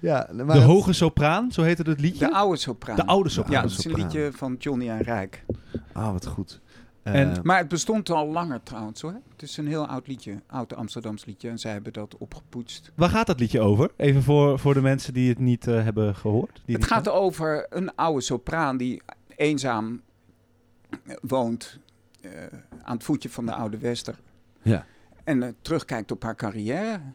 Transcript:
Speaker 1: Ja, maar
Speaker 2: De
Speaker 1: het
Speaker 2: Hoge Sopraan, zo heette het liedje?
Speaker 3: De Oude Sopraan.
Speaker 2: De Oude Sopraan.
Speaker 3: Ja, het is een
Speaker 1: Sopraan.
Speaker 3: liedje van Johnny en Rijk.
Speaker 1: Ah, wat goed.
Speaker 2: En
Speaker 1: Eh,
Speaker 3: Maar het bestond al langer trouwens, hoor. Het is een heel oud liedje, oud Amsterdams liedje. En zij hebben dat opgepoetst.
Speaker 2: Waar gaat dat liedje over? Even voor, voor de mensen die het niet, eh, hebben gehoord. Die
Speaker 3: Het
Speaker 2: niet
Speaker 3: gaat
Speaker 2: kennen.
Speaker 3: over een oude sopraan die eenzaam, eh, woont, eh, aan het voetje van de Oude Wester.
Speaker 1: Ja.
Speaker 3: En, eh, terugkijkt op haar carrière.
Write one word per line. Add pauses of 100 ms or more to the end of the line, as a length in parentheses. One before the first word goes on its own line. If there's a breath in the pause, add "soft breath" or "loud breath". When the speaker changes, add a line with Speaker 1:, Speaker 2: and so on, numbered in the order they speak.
Speaker 1:
Ja,
maar
Speaker 2:
De
Speaker 1:
het
Speaker 2:
Hoge
Sopraan,
zo
heette
het
liedje?
Speaker 3:
De
Oude
Sopraan.
Speaker 2:
De
Oude
Sopraan.
Speaker 3:
Ja,
het
is
een
Speaker 1:
Sopraan.
Speaker 3:
liedje
van
Johnny
en
Rijk. (480 loud breath)
Speaker 1:
Ah,
wat
goed. (420 soft breath)
Speaker 2:
En
Speaker 1:
Eh,
Speaker 3:
Maar
het
bestond
al
langer
trouwens,
hoor. (120)
Het
is
een
heel
oud
liedje,
oud
Amsterdams
liedje.
En
zij
hebben
dat
opgepoetst.
Speaker 2:
Waar
gaat
dat
liedje
over?
Even
voor,
voor
de
mensen
die
het
niet,
eh,
hebben
gehoord.
Die
Speaker 3:
Het
Speaker 2:
niet
Speaker 3:
gaat
Speaker 2:
kennen.
Speaker 3:
over
een
oude
sopraan
die (340)
eenzaam, (880)
eh,
woont, (420)
eh, (520)
aan
het
voetje
van
de
Oude
Wester. (440)
Speaker 1:
Ja. (400 soft breath)
Speaker 3:
En,
eh, (140)
terugkijkt
op
haar
carrière. (140)